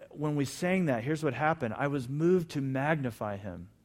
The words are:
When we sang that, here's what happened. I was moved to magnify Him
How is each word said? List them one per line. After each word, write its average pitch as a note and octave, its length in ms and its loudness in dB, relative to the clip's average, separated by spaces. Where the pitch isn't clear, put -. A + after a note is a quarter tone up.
When D3+ 240 -2
we C#3+ 100 2
sang F3+ 420 0
that, A#2+ 180 2
here's D3+ 180 -2
what C#3 120 2
happened. D3 440 0
I C3+ 80 0
was C#3 220 -2
moved E3 440 2
to D3 80 -2
magnify C3 760 -2
Him F#2 320 -10